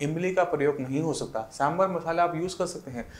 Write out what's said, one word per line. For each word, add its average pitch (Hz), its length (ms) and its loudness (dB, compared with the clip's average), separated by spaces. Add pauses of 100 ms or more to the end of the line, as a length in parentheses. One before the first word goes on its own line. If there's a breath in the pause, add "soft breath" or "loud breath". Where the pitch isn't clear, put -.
इमली 165 320 0
का 185 100 4
प्रयोग 143 360 2
नहीं 131 220 0
हो 160 120 0
सकता। 113 400 -4
सांभर 165 340 2
मसाला 170 360 0
आप 160 120 2
यूज़ 180 220 -2
कर 180 80 0
सकते 147 260 -8
हैं, 120 180 -8 (100)